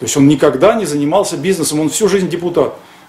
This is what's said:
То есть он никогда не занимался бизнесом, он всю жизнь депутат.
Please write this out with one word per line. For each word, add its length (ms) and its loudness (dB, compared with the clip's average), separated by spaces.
То 60 -8
есть 120 -4
он 100 6
никогда 480 2
не 100 -2
занимался 520 -2
бизнесом, 420 -2
он 100 0
всю 200 0
жизнь 180 0
депутат. 480 -2